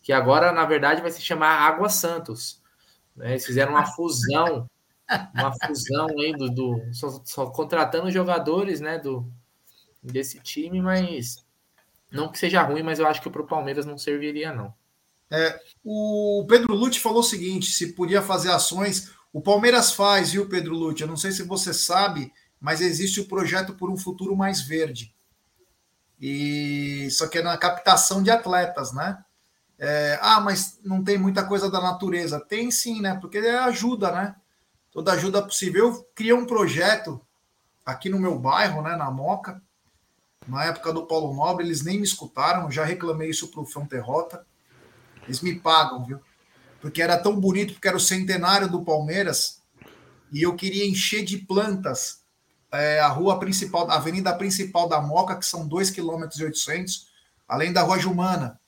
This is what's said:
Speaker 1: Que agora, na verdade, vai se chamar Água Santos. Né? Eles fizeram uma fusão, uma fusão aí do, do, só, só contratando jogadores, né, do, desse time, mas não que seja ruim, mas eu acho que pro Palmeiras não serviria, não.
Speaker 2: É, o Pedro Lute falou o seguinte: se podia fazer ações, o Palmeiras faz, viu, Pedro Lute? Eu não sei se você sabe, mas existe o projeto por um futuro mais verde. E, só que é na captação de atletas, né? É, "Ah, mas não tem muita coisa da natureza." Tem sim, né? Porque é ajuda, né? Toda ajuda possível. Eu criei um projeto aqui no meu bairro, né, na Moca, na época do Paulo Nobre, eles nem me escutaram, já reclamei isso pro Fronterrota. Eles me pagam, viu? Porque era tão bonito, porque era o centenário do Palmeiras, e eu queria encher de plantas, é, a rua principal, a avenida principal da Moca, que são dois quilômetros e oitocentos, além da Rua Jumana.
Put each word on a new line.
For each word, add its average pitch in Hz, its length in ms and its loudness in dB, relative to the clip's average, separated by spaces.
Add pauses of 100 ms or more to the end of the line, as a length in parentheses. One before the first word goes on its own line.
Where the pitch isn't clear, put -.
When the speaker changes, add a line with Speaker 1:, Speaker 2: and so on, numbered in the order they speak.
Speaker 1:
Que 139 100 0
agora, 143 380 6
na 165 140 4
verdade, 156 360 4
vai 170 80 -4
se - 140 -10
chamar 156 380 4
Água 160 280 4
Santos. 165 760 -4 (520)
Né? 120 160 -6
Eles 127 140 -4
fizeram 135 260 0
uma 147 140 6
fusão, 143 840 0 (640)
uma 135 200 0 (120)
fusão 147 420 -2 (120)
aí 151 160 0
do, 135 140 -4
do, 120 440 -4
só, 135 300 -8
só - 220 -6
contratando 160 680 0
jogadores, 175 680 0
né, 160 180 -6
do, 127 320 -6 (720)
desse 131 380 -6
time, 175 400 -4
mas 180 640 -2 (680)
não 151 180 -4
que - 80 -12
seja 180 240 2
ruim, 156 220 0
mas 160 160 -2
eu 156 80 4
acho 151 140 0
que - 80 -10
pro 151 180 -8
Palmeiras 143 380 -4
não 147 120 -12
serviria, 147 560 -4
não. 110 200 -10 (580)
Speaker 2:
É, 160 260 0 (240)
o 208 680 0
Pedro 226 280 6
Lute 240 240 2
falou 226 220 4
o - 20 2
seguinte: 185 480 -2
se 170 220 -2
podia 180 280 2
fazer 185 300 0
ações, 190 580 0 (220)
o - 100 -8
Palmeiras 233 520 6
faz, 196 400 4
viu, 196 160 0
Pedro 165 260 -2
Lute? 160 260 -2
Eu 156 60 -4
não 160 80 -8
sei 190 160 -4
se 190 120 -6
você 185 300 -4
sabe, 175 600 0 (260)
mas 156 220 -2
existe 190 400 0
o 190 60 -6
projeto 190 480 -2
por 180 140 -6
um 190 80 -4
futuro 190 380 -6
mais 196 260 0
verde. 135 540 -4 (1040)
E, 143 920 -4
só 160 160 0
que 165 100 -4
é 170 40 2
na 170 160 -2
captação 190 640 4
de 190 80 4
atletas, 180 640 2
né? 185 300 -6 (540)
É, 147 440 0
"Ah, 214 180 8
mas 196 460 -2
não 190 180 0
tem 202 140 2
muita 190 260 2
coisa 196 260 0
da 185 120 0
natureza." 175 580 -2
Tem 226 320 -4
sim, 226 300 -2
né? 190 180 -2
Porque 185 200 -8
é 233 200 2
ajuda, 233 500 0
né? 190 260 -4 (540)
Toda 156 220 0
ajuda 190 300 2
possível. 196 460 0
Eu 233 160 -2 (120)
criei 220 160 0
um 240 140 4
projeto 185 760 0 (640)
aqui 131 220 -8
no 190 100 0
meu 175 220 0
bairro, 151 420 2
né, 165 140 -4
na 143 160 -4
Moca, 185 500 -4 (840)
na 135 160 -4
época 165 300 -4
do 160 120 -4
Paulo 156 280 -2
Nobre, 170 320 0
eles 156 180 -2
nem 185 140 -2
me 208 80 0
escutaram, 156 680 0
já 151 140 0
reclamei 160 440 -4
isso 160 200 -6
pro 151 160 -12
Fronterrota. 143 800 -6 (800)
Eles 127 180 -8
me 175 180 -4
pagam, 151 460 4
viu? 139 160 -10 (580)
Porque 151 220 -6
era 170 160 4
tão 202 200 2
bonito, 190 360 2
porque - 160 -2
era 175 80 0
o - 20 -2
centenário 190 720 2
do 175 160 -4
Palmeiras, 160 760 -2 (680)
e 147 120 0
eu 175 120 2
queria 190 320 -2
encher 196 380 0
de 190 140 -6
plantas, 190 840 -2 (480)
é, 151 300 2
a 147 60 6
rua 185 320 2
principal, 185 520 -2
a 160 40 4
avenida 175 380 0
principal 185 540 0
da 156 140 2
Moca, 180 340 0
que 180 100 -8
são 160 220 -6
dois 185 220 0
quilômetros 165 500 -6
e 156 60 -4
oitocentos, 165 640 -6 (380)
além 160 280 -2
da 180 80 4
Rua 180 180 4
Jumana. 180 680 -2